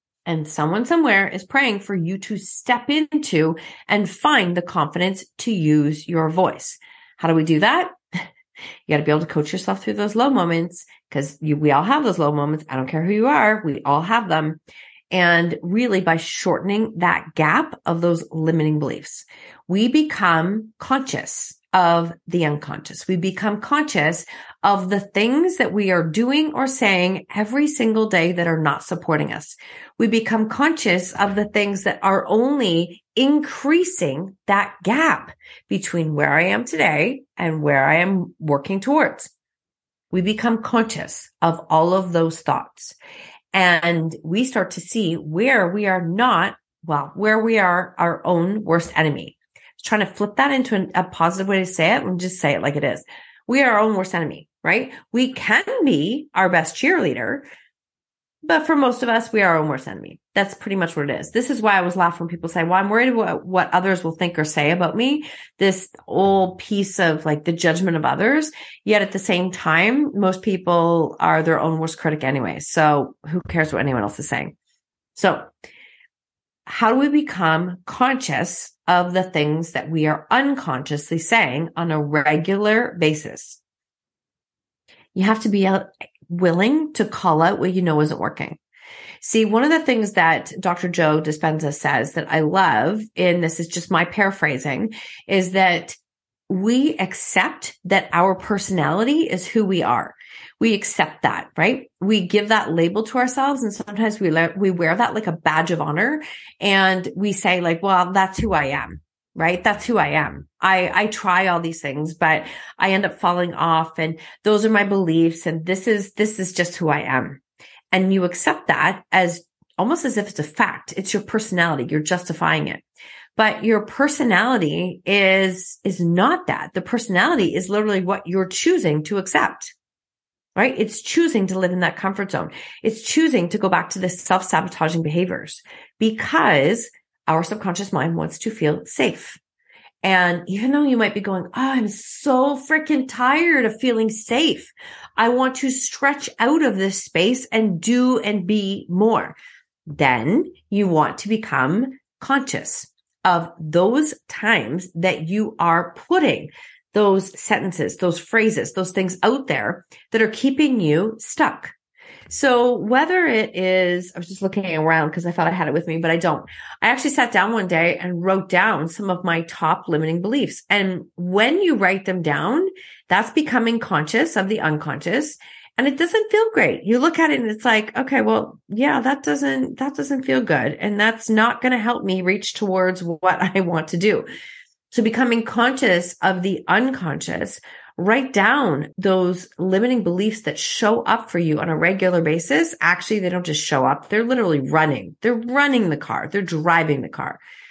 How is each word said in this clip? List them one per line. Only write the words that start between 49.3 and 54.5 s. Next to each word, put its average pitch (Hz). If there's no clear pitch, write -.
Trying 208
to -
flip 202
that 277
into 262
an, 190
a 185
positive 185
way 196
to 185
say 180
it -
and 185
just 180
say 147
it 90
like 143
it 143
is. 120
We 262
are 247
our 208
own 220
worst 190
enemy, 151